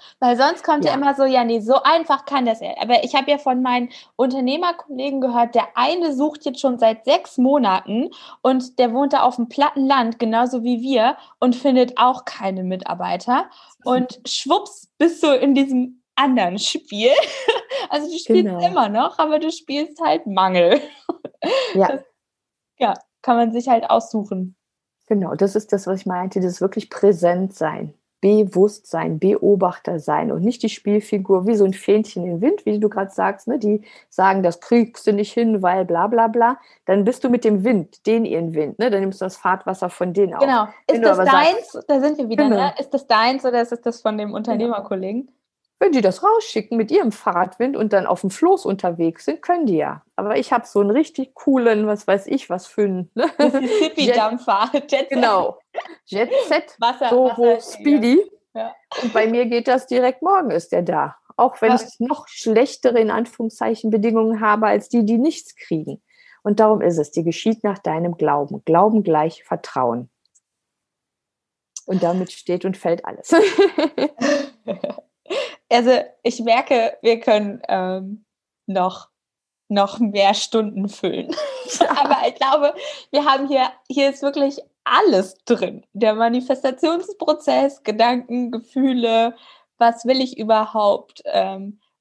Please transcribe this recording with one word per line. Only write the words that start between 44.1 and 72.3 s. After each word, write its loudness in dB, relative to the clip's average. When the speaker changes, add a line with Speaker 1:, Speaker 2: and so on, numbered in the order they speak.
Speaker 1:
dem -6
Speaker 2:
Genau. -10
Speaker 1:
Unternehmerkollegen? -4
Speaker 2:
Wenn 4
die 4
das 0
rausschicken 0
mit -2
ihrem 2
Fahrradwind -2
und -2
dann 2
auf -2
dem -2
Floß 2
unterwegs -4
sind, -4
können 0
die 2
ja. -4
Aber -4
ich -4
hab 0
so 0
einen 2
richtig -2
coolen, 2
was -4
weiß 0
ich, -4
was -8
für -2
einen, -4
ne? 0
Speaker 1:
Mississippi-Dampfer. 0
Speaker 2:
Jet-, -2
Speaker 1:
<laughs> -18
Jet 0
Set. -6
Speaker 2:
genau. 0
Jet -4
Set, -2
Speaker 1:
Wasser, 0
Speaker 2:
Zoho, 4
Speaker 1:
Wasser, -10
Speaker 2:
Speedy. 4
Speaker 1:
ja. -8
Speaker 2:
Und -4
bei 2
mir 2
geht -2
das 0
direkt, 0
morgen 0
ist -4
der 0
da. -2
Auch 0
wenn 4
Speaker 1:
Ja. 4
Speaker 2:
ich -12
noch -4
schlechtere, 0
in 2
Anführungszeichen, -4
Bedingungen 0
habe 2
als 0
die, 2
die 2
nichts -2
kriegen. -8
Und 0
darum 4
ist 2
es, -2
dir -2
geschieht -2
nach -4
deinem -4
Glauben. -2
Glauben 4
gleich -2
Vertrauen. -4
Und -4
damit -2